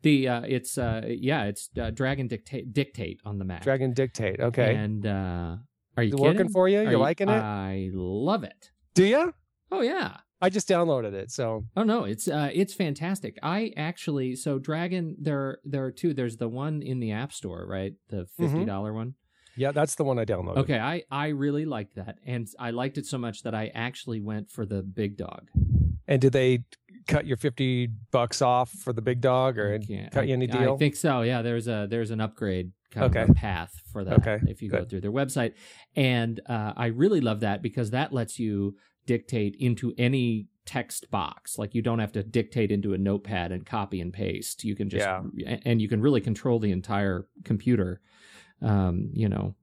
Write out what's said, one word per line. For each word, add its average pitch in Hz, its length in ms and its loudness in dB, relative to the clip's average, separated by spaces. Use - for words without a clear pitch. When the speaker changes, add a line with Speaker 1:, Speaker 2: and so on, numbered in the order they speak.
Speaker 1:
The, 135 260 6
uh, 120 140 0
it's, - 360 -2
uh, 113 280 0
yeah, 127 380 0
it's, - 260 -6
uh, 113 100 -2
Dragon 131 380 -2
Dictate, 113 440 -8
Dictate 107 520 -4
on 104 140 -6
the 98 60 -6
Mac. 90 180 -6
Speaker 2:
Dragon 135 300 2
Dictate. 117 480 -2
Okay. 120 340 2
Speaker 1:
And, 107 320 -2
uh, 90 500 -2
are 120 60 0
you 110 60 2
Speaker 2:
Is 120 60 0
it 139 60 0
working 160 180 6
Speaker 1:
kidding? 220 140 2
Speaker 2:
for 185 160 6
you? 202 120 6
Speaker 1:
Are 214 40 2
Speaker 2:
You 214 60 2
Speaker 1:
you 156 80 4
Speaker 2:
liking 165 300 2
it? 208 120 4
Speaker 1:
I 95 520 -4
love 101 500 -2
it. - 280 -16
Speaker 2:
Do 185 100 8
ya? 294 260 4
Speaker 1:
Oh, - 100 -2
yeah. 240 360 -2
Speaker 2:
I 190 80 4
just 196 180 -2
downloaded 143 460 2
it, 101 160 -8
so. 113 340 -4
Speaker 1:
Oh, 214 80 2
no, 220 200 2
it's, - 240 -4
uh, 147 240 0
it's 196 220 0
fantastic. 170 680 -4
I 196 340 -2
actually, 143 600 -4
so 139 220 -2
Dragon, 165 600 -4
there, 139 460 -2
there 139 200 -4
are 123 80 -4
two. 165 200 0
There's 120 240 -2
the 117 120 -4
one 143 340 -4
in 127 180 -4
the 110 120 -2
App 117 200 -4
Store, 90 340 -8
right? 95 260 -4
The 110 140 -6
Speaker 2:
Mm-hmm. - 220 -6
Speaker 1:
fifty 156 200 0
dollar 104 260 -4
one. 113 220 -6
Speaker 2:
Yeah, 135 140 0
that's 147 240 0
the - 100 -2
one 131 140 2
I 110 60 2
downloaded. 90 340 -2
Speaker 1:
Okay, 135 220 2
I, 151 320 -2
I 147 160 -2
really 147 360 0
liked 117 300 -6
that, 104 320 -10
and 120 220 -4
I 120 140 -6
liked 139 260 -2
it 139 80 -8
so 135 100 -6
much 117 280 -6
that 110 100 -4
I 110 180 -2
actually 117 480 -6
went 104 300 -6
for 110 160 -6
the 98 160 -2
big 101 340 -4
dog. - 320 -10
Speaker 2:
And 135 120 6
did 131 120 6
they 127 320 4
cut 151 200 2
your 131 120 0
fifty 127 480 0
bucks 120 320 2
off 123 280 4
for - 220 -6
the 113 80 -2
big 123 220 0
dog, 131 340 4
or 104 140 0
Speaker 1:
I 104 60 0
Speaker 2:
it 107 120 -6
Speaker 1:
can't, 101 240 -8
Speaker 2:
cut 139 140 2
you 139 60 0
Speaker 1:
I, 127 40 2
Speaker 2:
any 127 140 0
Speaker 1:
I 123 80 0
Speaker 2:
deal? 131 180 4
Speaker 1:
think 143 200 2
so. 131 260 2
Yeah, 120 180 0
there's 117 280 -2
a, 104 200 -2
there's 113 220 -2
an 110 100 -4
upgrade 95 520 -2
kind 131 160 2
of 117 100 4
Speaker 2:
Okay. 110 140 4
Speaker 1:
a - 40 12
path 90 380 0
for 101 120 -6
that 113 220 6
Speaker 2:
Okay, 110 200 0
Speaker 1:
if - 140 -4
you 110 100 -8
go 110 100 -2
Speaker 2:
good. 113 100 -8
Speaker 1:
through - 120 -4
their 101 100 -4
website. 131 400 0
And, 120 500 2
uh, 107 300 -4
I 120 100 0
really 151 360 4
love 110 180 0
that 101 220 0
because 113 300 -2
that 135 200 -2
lets 117 260 -4
you 101 380 -2
dictate 110 540 0
into 120 380 0
any 120 480 0
text - 460 -8
box. - 480 -6
Like, 104 160 -6
you 117 80 0
don't 117 160 0
have 107 140 -2
to 104 100 -4
dictate 110 500 0
into 101 220 0
a 92 40 -2
notepad 98 540 0
and 92 140 -8
copy 101 340 -4
and 87 120 -6
paste. 95 520 -6
You 104 100 0
can 101 140 -2
just, 104 160 -2
Speaker 2:
Yeah. 92 180 -2
Speaker 1:
a-, 127 220 -4
and 117 140 4
you 104 60 0
can 107 120 2
really 127 220 4
control 117 360 0
the 107 140 2
entire 98 540 0
computer, 101 560 2
um, 95 500 2
you 110 160 0
know 98 340 -2